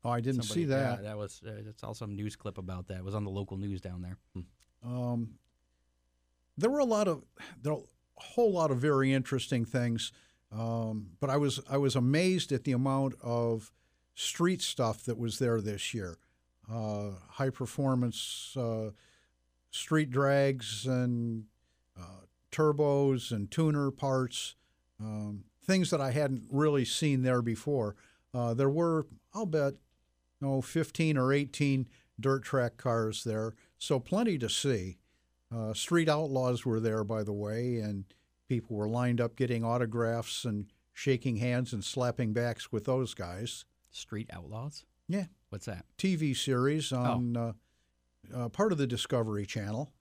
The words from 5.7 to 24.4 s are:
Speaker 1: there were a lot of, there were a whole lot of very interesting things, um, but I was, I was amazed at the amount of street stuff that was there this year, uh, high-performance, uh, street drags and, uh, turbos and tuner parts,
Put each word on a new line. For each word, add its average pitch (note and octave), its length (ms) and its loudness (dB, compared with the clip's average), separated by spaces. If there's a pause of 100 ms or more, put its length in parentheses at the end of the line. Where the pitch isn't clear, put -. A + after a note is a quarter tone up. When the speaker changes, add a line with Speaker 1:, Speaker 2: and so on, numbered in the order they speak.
Speaker 1:
there G3+ 140 2
were D4 100 0
a C4+ 40 6
lot G#3+ 240 4
of, D3+ 140 0 (400)
there D3+ 120 0
were C3 60 -6
a - 420 -20
whole A3+ 300 4
lot E3 180 4
of B2+ 80 4
very C3+ 340 4
interesting B2+ 520 0
things, A#2+ 480 -2 (400)
um, A2 560 -4 (100)
but C#3 120 0
I C3+ 80 2
was, C#3+ 300 0
I C#3 100 0
was C3+ 180 2
amazed D#3 560 4
at B2+ 120 -2
the C#3 80 0
amount C3+ 500 2
of A#2 500 -2 (420)
street - 480 2
stuff A2 420 -2
that A#2 140 -4
was A#2 200 -4
there A#2 220 2
this G2+ 340 -4
year, F#2 240 -6 (520)
uh, G#2+ 400 -4 (200)
high-performance, C3 1300 -2
uh, A2+ 340 -2 (800)
street D#3 400 0
drags C3+ 760 2
and, A#2+ 580 0 (540)
uh, F2+ 240 -18 (280)
turbos C#3+ 840 4
and G2+ 180 -2
tuner D3+ 400 4
parts, C3 640 -2 (460)